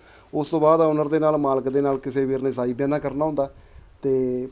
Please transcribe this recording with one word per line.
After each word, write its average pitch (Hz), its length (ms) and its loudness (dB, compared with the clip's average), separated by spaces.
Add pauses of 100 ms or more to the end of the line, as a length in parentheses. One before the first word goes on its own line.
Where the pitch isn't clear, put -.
(340)
ਉਸ 147 140 -4
ਤੋਂ 165 120 -2
ਬਾਅਦ 160 200 6
ਓਨਰ 151 280 2
ਦੇ 156 100 2
ਨਾਲ, 151 180 2
ਮਾਲਕ 135 320 0
ਦੇ 135 120 0
ਨਾਲ 139 180 0
ਕਿਸੇ 135 260 -2
ਵੀਰ 131 180 -2
ਨੇ 135 100 0
ਸਾਈ 123 200 -2
ਬਿਆਨਾ 139 260 -2
ਕਰਨਾ 143 260 -4
ਹੁੰਦਾ 139 260 -2 (520)
ਤੇ 127 480 -2